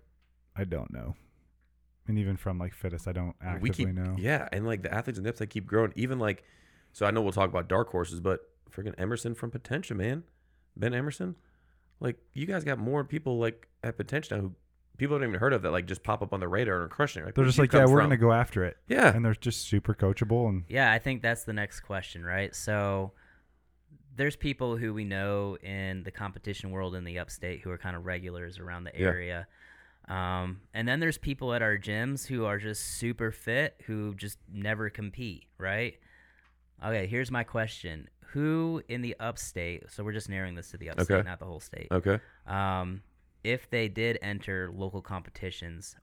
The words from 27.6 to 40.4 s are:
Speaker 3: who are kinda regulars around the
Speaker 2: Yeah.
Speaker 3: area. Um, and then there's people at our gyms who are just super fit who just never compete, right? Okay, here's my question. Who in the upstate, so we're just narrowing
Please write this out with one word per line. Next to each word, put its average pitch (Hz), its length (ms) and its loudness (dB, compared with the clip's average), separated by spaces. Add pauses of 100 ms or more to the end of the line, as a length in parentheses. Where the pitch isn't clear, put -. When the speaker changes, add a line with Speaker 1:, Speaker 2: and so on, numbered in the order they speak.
Speaker 3:
who 92 80 -8
are 87 80 -6
kinda 90 200 -6
regulars 90 600 -8
around 87 260 -10
the 87 100 -10
Speaker 2:
Yeah. 92 140 2
Speaker 3:
area. 87 400 -2 (580)
Um, 92 540 -4 (140)
and 113 120 -2
then 135 140 0
there's 165 180 -2
people 135 360 -4
at 117 80 0
our 107 160 4
gyms 113 480 -4
who 123 180 -2
are 101 140 0
just 107 260 -6
super 117 480 -4
fit 123 540 -2
who 107 280 -4
just 98 240 -10 (140)
never 104 380 -4
compete, 107 560 -10 (120)
right? 101 400 -4 (840)
Okay, 98 220 0
here's 120 240 -2
my 123 120 0
question. 110 640 -6 (200)
Who 160 580 0
in 120 140 -6
the 120 180 -4
upstate, 90 720 -6
so - 140 -8
we're 107 80 -4
just 107 160 -6
narrowing 95 280 -4